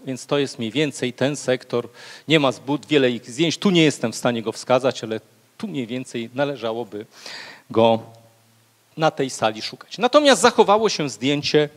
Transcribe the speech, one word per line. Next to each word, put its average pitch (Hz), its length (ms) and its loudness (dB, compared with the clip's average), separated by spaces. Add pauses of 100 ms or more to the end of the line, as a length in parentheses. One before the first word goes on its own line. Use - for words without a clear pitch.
więc 131 200 -10
to 147 120 -2
jest 135 220 -2
mniej 113 120 -6
więcej 131 420 -4
ten 143 220 -2
sektor. 123 540 -4 (380)
Nie 156 120 6
ma 139 120 2
zbyt 135 340 -6
wiele 135 260 4
ich 120 200 -8
zdjęć, 147 260 -2
tu - 120 2
nie 170 140 6
jestem 131 280 0
w - 40 -10
stanie 120 260 -2
go 110 100 -6
wskazać, 127 520 0
ale 110 160 -8 (380)
tu 226 100 -10
mniej 143 200 -6
więcej 123 460 -8
należałoby 117 720 -6 (640)
go 113 300 4 (1000)
na 160 140 2
tej 139 180 -4
sali 110 320 -2
szukać. - 360 -14
Natomiast 254 440 4
zachowało 214 480 4
się 151 200 -4
zdjęcie 143 680 0